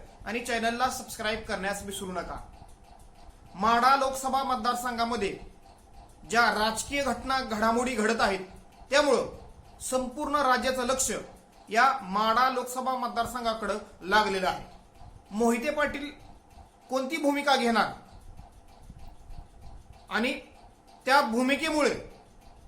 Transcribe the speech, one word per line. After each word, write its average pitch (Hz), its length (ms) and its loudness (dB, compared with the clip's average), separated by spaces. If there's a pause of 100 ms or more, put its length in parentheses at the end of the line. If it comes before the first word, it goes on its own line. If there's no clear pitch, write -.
(260)
आणि 208 140 -4
चॅनलला 240 500 0
सबस्क्राईब 220 540 -6
करण्यास 196 400 -4
विसरू 196 280 -8
नका. 160 280 -8 (1160)
माढा 240 400 6
लोकसभा 269 480 0
मतदारसंघामध्ये 233 960 -2 (920)
ज्या 233 160 6
राजकीय 220 580 0
घटना, 262 360 -2
घडामोडी 233 560 0
घडत 220 260 2
आहेत, 196 240 0 (440)
त्यामुळं 269 380 4 (520)
संपूर्ण 285 560 -4
राज्याचं 254 480 2
लक्ष 254 280 0 (580)
या 254 320 4
माढा 220 480 2
लोकसभा 254 420 -4
मतदारसंघाकडं 226 880 -4 (240)
लागलेलं 190 480 2
आहे. - 160 -6 (680)
मोहिते 233 400 2
पाटील 294 400 -2 (800)
कोणती 262 280 -2
भूमिका 285 380 2
घेणार 233 360 2 (2250)
आणि 233 300 0 (680)
त्या 269 160 6
भूमिकेमुळे 269 880 0 (560)